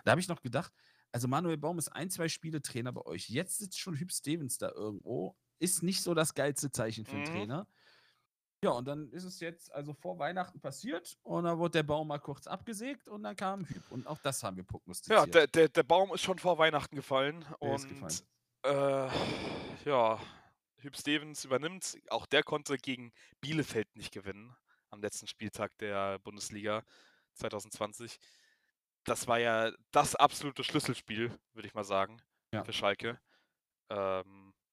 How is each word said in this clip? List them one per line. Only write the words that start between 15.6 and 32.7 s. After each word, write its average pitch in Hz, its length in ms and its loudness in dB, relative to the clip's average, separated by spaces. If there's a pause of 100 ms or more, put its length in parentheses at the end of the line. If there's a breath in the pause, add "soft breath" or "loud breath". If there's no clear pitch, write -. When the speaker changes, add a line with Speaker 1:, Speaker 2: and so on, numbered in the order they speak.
Speaker 2:
der 160 140 4
Baum 180 280 6
ist - 100 -2
schon 185 160 0
vor 170 200 4
Weihnachten 156 360 4
gefallen 143 480 0 (200)
Speaker 1:
Der 139 120 0
ist 135 140 -4
Speaker 2:
und, - 0 -
Speaker 1:
gefallen. 139 340 -6 (400)
Speaker 2:
äh, 139 460 4 (760 loud breath)
ja, 113 340 6 (600 loud breath)
Hüb 139 180 -12
Stevens 147 480 -2
übernimmt. 147 520 -2 (120)
Auch 110 160 0
der 147 160 6
konnte 147 340 -2
gegen 127 360 -6 (280 soft breath)
Bielefeld 139 560 0
nicht 101 160 -12
gewinnen 101 420 -12 (360)
am 104 100 -14
letzten 104 260 -6
Spieltag - 520 -6
der 98 400 -2
Bundesliga 104 640 -6 (520 soft breath)
zweitausendzwanzig. 107 840 -8 (840 soft breath)
Das - 240 -2
war 117 100 6
ja 113 340 2 (200)
das 147 240 4
absolute - 480 4
Schlüsselspiel, 117 760 -2 (160)
würde 104 140 -12
ich 101 60 -16
mal 107 100 -2
sagen, 98 360 0 (320)
Speaker 1:
Ja. 104 140 -4
Speaker 2:
für 110 80 -6